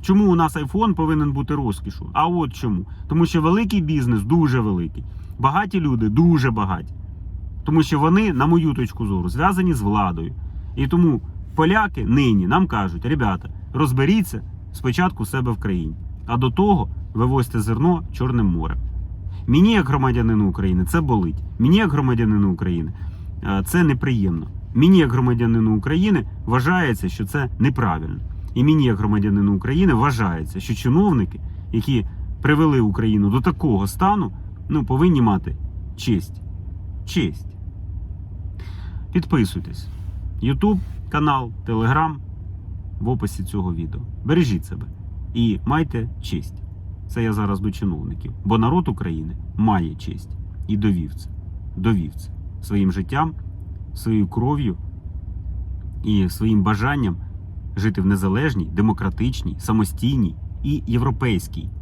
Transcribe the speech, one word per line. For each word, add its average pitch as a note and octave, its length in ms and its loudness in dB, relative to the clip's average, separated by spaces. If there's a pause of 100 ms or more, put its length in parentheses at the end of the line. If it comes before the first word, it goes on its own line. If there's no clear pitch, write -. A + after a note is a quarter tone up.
Чому G3 300 6
у - 20 6
нас E3 220 2
айфон F3+ 380 0
повинен D#3 380 0
бути C3+ 220 -2
розкішу? - 580 -6
А D3+ 140 2
от E3+ 280 -2
чому. G2 320 -4 (220)
Тому E3 180 4
що D#3+ 160 2
великий G3 380 2
бізнес C3 420 2
дуже C3 380 4
великий. F#2 440 -2 (340)
Багаті F3+ 420 0
люди B2 280 2
дуже C#3 420 4
багаті. G2 440 -4 (720)
Тому D#3 180 4
що D3+ 160 2
вони, F3+ 340 4
на C3+ 140 2
мою D#3+ 280 4
точку A#2+ 320 -2
зору, F#2 220 0
зв'язані F3 460 2
з A#2 80 -2
владою. F#2+ 520 0 (420)
І C3+ 100 0
тому E3 360 4 (320)
поляки F3+ 500 2
нині A2 420 4
нам E3+ 200 4
кажуть, F#2+ 380 -4
«Ребята, A#2 440 0 (240)
розберіться D3 680 2 (300)
спочатку C3 500 0
в G#2 60 -4
себе B2+ 240 -2
в G#2 60 -2
країні, F2 380 -2 (300)
а A#2+ 100 -2
до B2+ 140 2
того F#3 380 4 (260)
вивозьте B2 460 2
зерно C#3 420 2 (100)
Чорним A#2+ 340 2
морем». E2+ 320 0 (680)
Мені, F3 260 8
як F3+ 160 4
громадянину A#2 600 4
України, F#2 360 2
це E3+ 160 2
болить. G#2 420 0 (160)
Мені, D3 180 6
як G#3 160 4
громадянину A2+ 600 4
України, E2+ 400 -2 (500)
е, G2+ 240 0
це F3 180 4
неприємно. A2+ 600 2 (280)
Мені, F3 240 8
як C#3 140 6
громадянину A#2 640 4
України, E3 480 2 (200)
вважається, B2+ 640 2
що G#2+ 160 -4
це C3+ 240 -2 (100)
неправильно. F2 640 0 (340)
І B2+ 100 4
мені, D3+ 200 6
як A2 140 4
громадянину G2+ 560 4
України, D3 400 4
вважається, G#2+ 680 0
що - 140 -4
чиновники, C3+ 680 2 (320)
які B2 340 0 (360)
привели D3+ 380 4
Україну G#2+ 500 2
до B2+ 100 2
такого B2+ 460 2
стану, G3 460 0 (360)
ну, C#3+ 160 0
повинні C#3+ 380 4
мати G2+ 340 2 (400)
честь. - 460 -2 (640)
Честь. - 400 -2 (1700)
Підписуйтесь. - 760 -2 (540)
YouTube, F3+ 360 2 (300)
канал, C#3 440 0 (140)
Telegram B2+ 480 0 (840)
в G#2+ 80 -2
описі G#2+ 360 -2
цього F#2 300 -4
відео. E2 260 -6 (240)
Бережіть C3 400 2
себе F#2 220 -10 (480)
і A#2 320 2
майте C3+ 420 -2 (140)
честь. - 400 -8 (460)
Це A#2+ 140 -4
я A2+ 100 0
зараз G2+ 280 -2
до G#2 100 -2
чиновників. - 600 -6 (120)
Бо G#2+ 140 4
народ C#3 300 2
України E2+ 480 -6 (200)
має F#2+ 380 2
честь - 420 -10 (320)
і G#2+ 80 0
довів F#2+ 380 0
це. - 160 -12 (460)
Довів F#2 380 0
це - 160 -10 (320)
своїм G2 300 0
життям, C3+ 420 -2 (600)
своєю A2 340 0
кров'ю B2 480 -2 (1300)
і G2+ 240 2
своїм G#2+ 340 2
бажанням G#2+ 540 0 (600)
жити G2 240 0
в F#2 60 2
незалежній, G2+ 580 2
демократичній, F#2+ 960 0
самостійній A2 760 0 (260)
і D3 240 -2
європейській A#2 840 -2 (120)